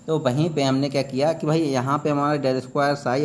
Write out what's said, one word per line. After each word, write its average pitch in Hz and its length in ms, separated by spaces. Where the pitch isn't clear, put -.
तो 160 120
वहीं 151 360
पे 143 80
हमने 135 280
क्या 139 140
किया 135 280
कि 160 140
भाई 156 160
यहाँ 135 360
पे 147 120
हमारा 143 320
del 131 200
square 143 340
psi 131 280